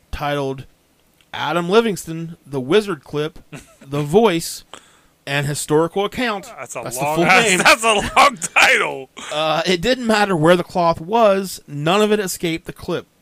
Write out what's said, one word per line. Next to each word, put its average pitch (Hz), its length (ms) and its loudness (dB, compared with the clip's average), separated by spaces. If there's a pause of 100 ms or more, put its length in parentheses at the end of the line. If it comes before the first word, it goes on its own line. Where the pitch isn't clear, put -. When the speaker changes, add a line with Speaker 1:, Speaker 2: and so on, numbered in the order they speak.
(100)
Speaker 1:
titled 139 540 -6 (720)
Adam 160 340 -2
Livingston, 170 800 0
The 139 140 -6
Wizard 170 440 -2
Clip, 147 340 -6 (260)
Speaker 2:
<laughs> - 180 -20
Speaker 1:
The 143 200 -6
Voice, 170 600 0 (600)
and 139 200 -2
Historical 160 600 0
Account. 214 400 -6 (100)
Speaker 2:
That's 131 180 -14
a 131 100 -10
Speaker 1:
That's - 140 -10
the - 60 -4
Speaker 2:
long, 151 120 -2
Speaker 1:
full 170 80 4
Speaker 2:
that's, 185 260 6
Speaker 1:
name. 180 80 4
Speaker 2:
that's 220 260 4
a 226 100 4 (220)
long 262 220 6
title. 156 720 0 (200)
Speaker 1:
Uh, 156 360 0
it 180 160 0
didn't 247 240 0
matter 208 280 2
where 165 220 6
the 175 80 -2
cloth 170 360 -2
was, 196 680 0
none 151 340 0
of 214 120 4
it 214 80 2
escaped 170 440 -6
the 156 80 -14
clip. 151 340 -8 (160)